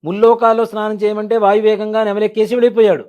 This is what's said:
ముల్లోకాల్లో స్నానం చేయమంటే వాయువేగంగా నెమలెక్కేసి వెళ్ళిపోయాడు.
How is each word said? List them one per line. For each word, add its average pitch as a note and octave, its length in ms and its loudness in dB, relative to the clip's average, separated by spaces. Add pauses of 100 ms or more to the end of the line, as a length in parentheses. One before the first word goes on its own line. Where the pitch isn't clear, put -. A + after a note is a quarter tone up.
ముల్లోకాల్లో A3+ 600 2
స్నానం G#3+ 300 -6
చేయమంటే G#3+ 420 -2
వాయువేగంగా G#3+ 640 0
నెమలెక్కేసి G#3+ 520 -2
వెళ్ళిపోయాడు. A3 540 2